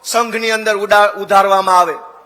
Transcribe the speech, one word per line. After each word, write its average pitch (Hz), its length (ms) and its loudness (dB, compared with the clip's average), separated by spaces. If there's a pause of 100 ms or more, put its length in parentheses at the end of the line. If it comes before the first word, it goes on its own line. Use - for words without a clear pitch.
સંઘની 226 480 -4
અંદર 220 240 -2
ઉડા-, 208 420 2
ઉધારવામાં 196 640 2
આવે. 165 140 0 (320)